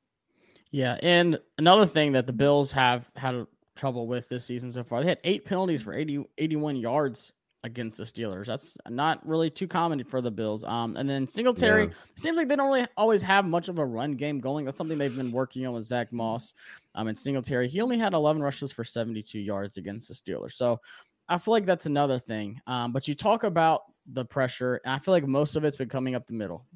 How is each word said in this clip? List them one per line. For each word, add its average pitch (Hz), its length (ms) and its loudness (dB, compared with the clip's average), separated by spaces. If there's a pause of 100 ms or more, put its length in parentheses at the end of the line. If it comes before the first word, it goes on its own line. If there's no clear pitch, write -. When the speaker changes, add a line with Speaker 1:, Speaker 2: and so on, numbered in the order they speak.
(720)
Speaker 1:
Yeah, 127 320 0
and 175 360 6 (200)
another 185 280 10
thing 151 260 2
that 127 140 4
the 127 60 -4
Bills 139 400 4
have 123 440 4
had 127 300 -4 (300)
trouble 123 300 -4
with 120 220 -6
this 123 160 -6
season 123 260 -8
so 120 140 -8
far, 120 180 -2
they 175 60 2
had 170 160 0
eight 185 200 0
penalties 180 380 0
for 101 120 -10
eighty, 143 300 -4 (140)
eighty-one 151 380 -2
yards 127 560 -2 (300)
against 117 360 -8
the 104 60 -10
Steelers. 104 420 -8
That's - 300 -8 (120)
not 143 380 -2
really 160 240 0
too 185 160 -6
common 165 380 0
for 131 160 -4
the 123 100 -2
Bills. 110 340 -4
Um, 117 320 -4
and 139 120 -2
then 139 180 -2
Singletary, 214 600 4
Speaker 2:
Yeah. - 60 -10 (220)
Speaker 1:
seems 330 200 -2
like 320 120 2
they 285 60 2
don't 277 180 2
really 247 140 2 (100)
always 214 260 4
have 196 220 4
much 170 240 0
of 175 100 -4
a 151 80 0
run 123 280 -2
game 143 240 -4
going. 139 260 -4
That's 135 120 -6
something 160 220 -4
they've 139 180 0
been 123 160 -4
working 127 340 -2
on 123 80 -6
with 113 100 -6
Zach 117 280 -2
Moss. 117 420 -4 (400)
Um, 110 140 -4
and 107 100 -4
Singletary, 127 500 -2
he 165 120 -4
only 240 180 0
had 208 160 0
eleven 151 280 2
rushes 139 300 -4
for 117 120 -8
seventy-two 110 560 -6
yards 101 360 -4
against 98 320 -10
the - 60 -14
Steelers. 67 380 -8
So 120 280 0 (480)
I 175 100 0
feel 214 140 -2
like 214 140 2
that's 175 200 0
another 143 320 2
thing. 107 480 -8
Um, 120 260 -4
but 131 160 -4
you 143 60 -4
talk 214 280 2
about 165 400 4 (260)
the 123 160 -6
pressure, 127 600 -2
and 131 100 -2
I 143 60 -2
feel 190 100 -2
like 170 160 4
most 143 300 2
of 151 80 2
it's 143 100 2
been 127 140 -6
coming 131 260 -2
up 120 140 -6
the 113 60 -12
middle. 101 300 -6 (120)